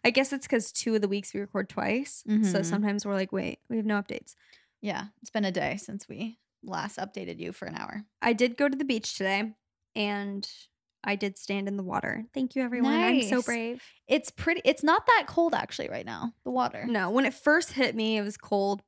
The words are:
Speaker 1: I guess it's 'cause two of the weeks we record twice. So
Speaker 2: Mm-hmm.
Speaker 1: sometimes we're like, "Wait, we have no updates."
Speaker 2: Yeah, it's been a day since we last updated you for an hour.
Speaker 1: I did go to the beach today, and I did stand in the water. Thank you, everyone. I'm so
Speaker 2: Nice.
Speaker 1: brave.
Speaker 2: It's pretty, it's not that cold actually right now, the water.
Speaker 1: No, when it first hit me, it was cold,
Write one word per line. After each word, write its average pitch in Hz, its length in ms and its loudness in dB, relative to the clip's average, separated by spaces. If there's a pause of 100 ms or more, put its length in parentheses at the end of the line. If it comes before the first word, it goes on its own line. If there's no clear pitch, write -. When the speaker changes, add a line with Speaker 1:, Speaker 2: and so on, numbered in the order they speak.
Speaker 1:
I 240 60 8
guess 262 200 4
it's 269 160 -4
'cause 226 240 2
two - 240 -2
of 214 60 4
the 202 80 2
weeks 202 240 -4
we 202 80 -4
record 202 300 -4
twice. 208 560 -2
So 214 80 0
Speaker 2:
Mm-hmm. 202 280 4
Speaker 1:
sometimes 202 440 0
we're 202 80 -2
like, 190 180 -2
"Wait, - 280 -4 (100)
we 233 80 -2
have 214 80 -2
no 208 160 0
updates." - 320 -10 (480)
Speaker 2:
Yeah, 202 240 -4 (160)
it's - 80 -18
been 208 160 0
a 190 60 0
day 175 260 -2
since 202 280 -12
we 226 320 -10 (240)
last 185 360 -8
updated 185 400 -8
you 165 140 -8
for 190 120 -12
an - 120 -10
hour. - 280 -10 (160)
Speaker 1:
I 233 140 4
did 240 240 2
go 285 100 4
to 269 80 -2
the 285 80 -2
beach 240 320 -4
today, 196 380 0 (400)
and 202 520 -4 (580)
I 202 120 0
did 196 220 -4
stand 196 300 -4
in 202 80 -4
the 202 60 -4
water. - 420 -2 (100)
Thank 262 220 -2
you, 269 60 0
everyone. 247 320 2
I'm 269 280 4
so 226 140 2
Speaker 2:
Nice. 247 80 2
Speaker 1:
brave. 233 380 -4 (260)
Speaker 2:
It's 302 220 2
pretty, 339 340 0
it's - 180 4
not 320 240 4
that 466 200 8
cold 339 280 2
actually - 340 -4
right - 180 -8
now, 117 260 -8 (120)
the 262 60 -6
water. 247 380 0
Speaker 1:
No, 196 220 0
when 254 160 2
it 277 80 -2
first 320 380 4
hit 254 220 2
me, 220 220 0
it 208 60 0
was 208 140 -4
cold, 196 520 0